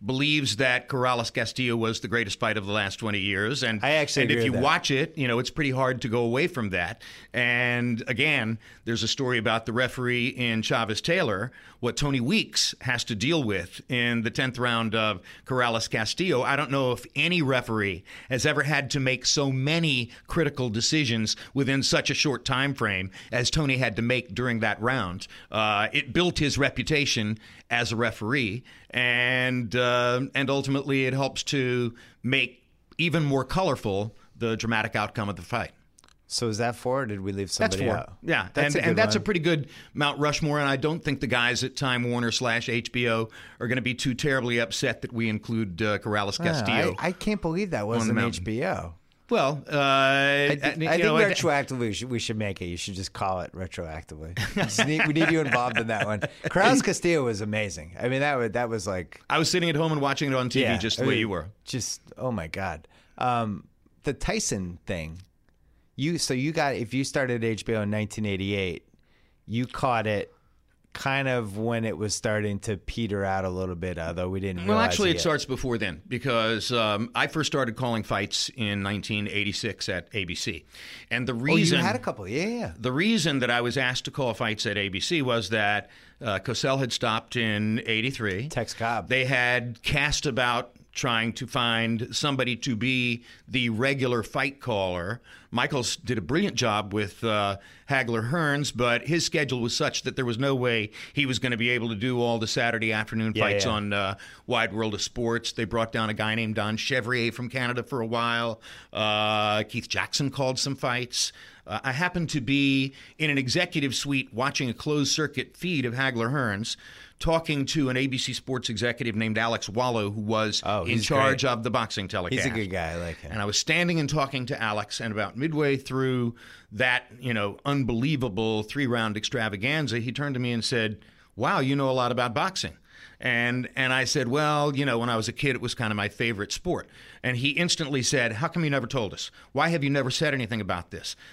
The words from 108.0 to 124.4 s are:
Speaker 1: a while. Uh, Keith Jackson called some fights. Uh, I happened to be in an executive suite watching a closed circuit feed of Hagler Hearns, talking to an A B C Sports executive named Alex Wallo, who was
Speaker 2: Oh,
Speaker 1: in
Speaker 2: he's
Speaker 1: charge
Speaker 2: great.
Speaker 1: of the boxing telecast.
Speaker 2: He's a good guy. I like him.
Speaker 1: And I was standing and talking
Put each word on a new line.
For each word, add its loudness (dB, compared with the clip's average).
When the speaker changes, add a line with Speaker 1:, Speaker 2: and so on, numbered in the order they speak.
Speaker 1:
a -2
while. 0
Uh, 2
Keith -8
Jackson -2
called -2
some -2
fights. -2
Uh, -6
I -2
happened -2
to -2
be 2
in 0
an 2
executive 0
suite -4
watching -2
a -4
closed 0
circuit -4
feed -2
of -4
Hagler 0
Hearns, -2
talking 0
to 0
an 0
A 2
B -2
C -4
Sports -6
executive -2
named 0
Alex 0
Wallo, 0
who -6
was 0
Speaker 2:
Oh, 0
Speaker 1:
in -4
Speaker 2:
he's 2
Speaker 1:
charge 4
Speaker 2:
great. 2
Speaker 1:
of -4
the -2
boxing -2
telecast. -2
Speaker 2:
He's 0
a -2
good -2
guy. -4
I -6
like -6
him. -12
Speaker 1:
And -4
I -2
was 0
standing 2
and 0
talking -2